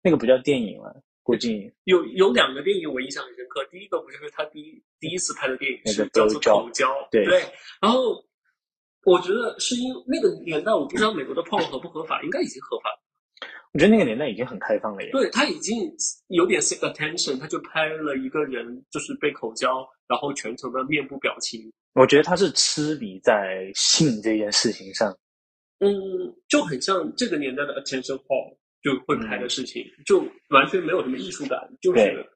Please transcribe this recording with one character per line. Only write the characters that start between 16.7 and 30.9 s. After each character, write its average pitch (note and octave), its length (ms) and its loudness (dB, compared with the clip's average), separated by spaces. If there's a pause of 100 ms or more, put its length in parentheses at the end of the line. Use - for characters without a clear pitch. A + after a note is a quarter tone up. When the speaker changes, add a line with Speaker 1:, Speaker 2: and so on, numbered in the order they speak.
Speaker 2:
attention， D3+ 580 -4
他 C3+ 80 -10
就 D#3+ 140 -6
拍 D#3 300 -2
了 D#3 260 -6
一 C3 140 -6
个 D3+ 160 -2
人 B2 200 -8 (240)
就 D3+ 100 -6
是 D3 160 -8
被 D3 160 -2
口 A2+ 220 -10
交， C3 340 -2 (200)
然 B2 100 0
后 C#3+ 160 -6
全 A#2 240 -10
程 B2 140 -10
的 C3 140 -4
面 C#3+ 200 -2
部 C3+ 140 -12
表 - 200 -4
情。 A2+ 320 -10 (220)
Speaker 1:
我 C3 140 8
觉 C#3 100 8
得 D3+ 60 8
他 E3+ 120 2
是 F3 180 2
痴 D3+ 420 0
迷 G2+ 240 -10
在 F#2+ 560 0
性 C3+ 460 2
这 A2 160 0
件 G#2+ 140 -2
事 A2 200 2
情 F#2+ 220 -12
上。 G2+ 220 -2 (640)
Speaker 2:
嗯， G4+ 140 4 (540)
就 D4 160 4
很 D3+ 180 -6
像 F#3+ 340 -2
这 B3 120 -2
个 F3 100 -2
年 C3 180 -4
代 C#3+ 100 -4
的 C3+ 180 -6
attention C3 400 -6
whore， - 340 -4 (240)
就 C3+ 240 0
会 A3 100 2 (120)
拍 C3 100 -4
的 B2 120 -6
事 C3 140 -4
情， A#2+ 200 -10
Speaker 1:
嗯。 - 220 -20
Speaker 2:
就 F#3+ 200 4 (240)
完 F#3 220 8
全 F#3+ 100 0
没 E3 60 -6
有 E3 160 0